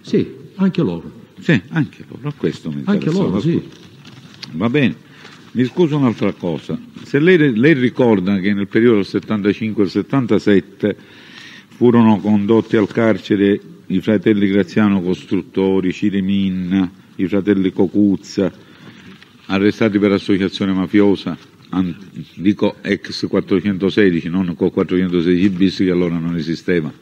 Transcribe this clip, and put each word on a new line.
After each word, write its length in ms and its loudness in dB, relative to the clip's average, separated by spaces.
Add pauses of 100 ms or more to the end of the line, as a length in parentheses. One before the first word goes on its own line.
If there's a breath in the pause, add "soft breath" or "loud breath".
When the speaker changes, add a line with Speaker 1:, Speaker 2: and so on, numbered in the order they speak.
Speaker 1:
Sì, 240 -2 (300)
anche 260 -2
loro. 300 -6 (280)
Speaker 2:
Sì, 200 0 (100)
anche 380 -6
loro, 300 -12
questo 320 -6
mi 160 -8
Speaker 1:
Anche 60 -2 (160)
Speaker 2:
interessava, 220 0
Speaker 1:
loro, 120 -2
sì. 120 0
Speaker 2:
scusi. 160 -4 (840)
Va 160 -2
bene. 260 0 (560 loud breath)
Mi 140 0
scuso 320 0
un'altra 360 0
cosa, 440 -6 (260)
se 160 -4
lei, 380 4
lei 160 4
ricorda 640 2
che 160 0
nel 140 -4
periodo 300 4
del 80 0
settantacinque 760 -2
al 60 0
settantasette 1040 0 (760 loud breath)
furono 500 4
condotti 580 2
al 100 2
carcere 720 0 (280)
i 120 -2
fratelli 480 2
Graziano 540 0
Costruttori, 920 -2
Ciriminna, 1000 -2 (260 loud breath)
i 120 -2
fratelli 440 0
Cocuzza, 800 0 (960 loud breath)
arrestati 500 0
per 140 4
associazione 640 0
mafiosa, 640 0 (340)
an-, 260 -2 (400)
dico 460 -2
ex 460 -6
quattrocentosedici, 1000 0
non 260 -2
col 160 -2
quattrocentosedici 760 0
bis 280 0
che 120 0
allora 300 0
non 160 -4
esisteva 680 -4